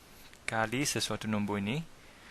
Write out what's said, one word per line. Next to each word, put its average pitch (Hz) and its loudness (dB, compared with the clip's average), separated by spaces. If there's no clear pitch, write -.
kali 113 2
sesuatu 107 0
nombor 101 2
ini 117 0